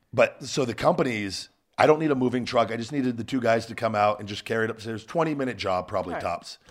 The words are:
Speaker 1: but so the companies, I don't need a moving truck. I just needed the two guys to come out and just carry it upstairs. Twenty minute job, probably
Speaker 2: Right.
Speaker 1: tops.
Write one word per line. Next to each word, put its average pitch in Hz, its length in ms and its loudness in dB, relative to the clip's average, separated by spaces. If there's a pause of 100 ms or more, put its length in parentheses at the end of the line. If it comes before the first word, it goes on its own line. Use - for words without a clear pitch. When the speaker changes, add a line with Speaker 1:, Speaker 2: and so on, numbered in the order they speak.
(120)
Speaker 1:
but 123 320 2
so 135 200 -2
the 117 100 -4
companies, 127 720 0 (280)
I 127 100 6
don't 151 120 8
need 156 140 2
a - 40 4
moving 123 280 0
truck. 113 260 2
I 113 60 -4
just 117 160 -6
needed 127 240 -2
the 113 80 -6
two 131 160 -2
guys 113 260 2
to 110 80 -12
come 110 220 -4
out 104 240 4
and 101 80 -10
just 104 160 -10
carry 113 200 0
it 113 60 -2
upstairs. 110 340 -8
Twenty 160 300 -2
minute 127 220 -4
job, 92 320 -2
probably 90 260 -4
Speaker 2:
Right. 80 80 -8
Speaker 1:
tops. - 360 -6 (120)